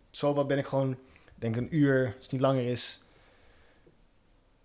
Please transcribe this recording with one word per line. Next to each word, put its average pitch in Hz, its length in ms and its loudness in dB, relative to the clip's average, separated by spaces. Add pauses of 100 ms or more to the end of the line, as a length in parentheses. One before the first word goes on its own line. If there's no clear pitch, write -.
(100)
zo 143 240 0
wat 143 120 0
ben 139 120 0
ik 139 80 -2
gewoon, 135 320 -2 (360)
denk 113 220 -4
een 123 200 -4
uur, 139 280 4 (120)
als - 80 -20
het - 80 -18
niet 131 80 -2
langer 131 280 2
is, - 340 -6 (1600)